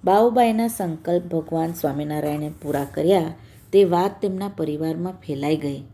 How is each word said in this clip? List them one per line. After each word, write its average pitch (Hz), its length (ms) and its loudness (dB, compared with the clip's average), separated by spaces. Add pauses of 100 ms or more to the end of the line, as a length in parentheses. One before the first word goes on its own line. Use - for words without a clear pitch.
બાઉબાઈના 226 640 4
સંકલ્પ 175 540 -2
ભગવાન 165 500 -4
સ્વામિનારાયણે 151 800 -4 (100)
પૂરા 143 320 -2
કર્યા 165 400 2 (380)
તે 196 120 8
વાત 180 380 0
તેમના 196 260 -4
પરિવારમાં 160 640 -4
ફેલાઈ 147 440 -2
ગઈ. 143 260 -6 (120)